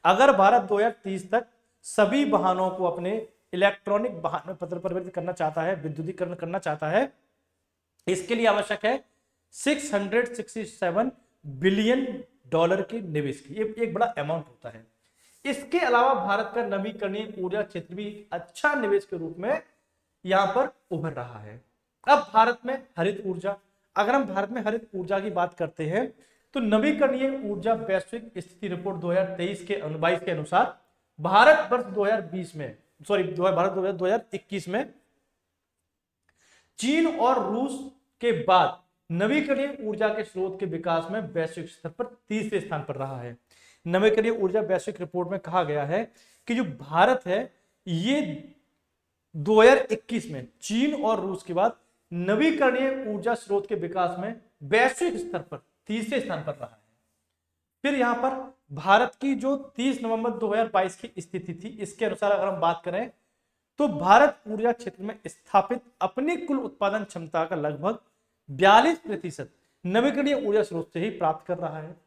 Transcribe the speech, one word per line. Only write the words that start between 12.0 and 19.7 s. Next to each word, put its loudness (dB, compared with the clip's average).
dollar 2
के -8
निवेश -4
की, -16
ये -4
एक -2
बड़ा 2
amount -6
होता -18
है। -18
इसके -4
अलावा 4
भारत -2
का -2
नवीकरणीय -6
ऊर्जा -4
क्षेत्र -10
भी -10
एक -14
अच्छा -4
निवेश 0
के -10
रूप -10
में -4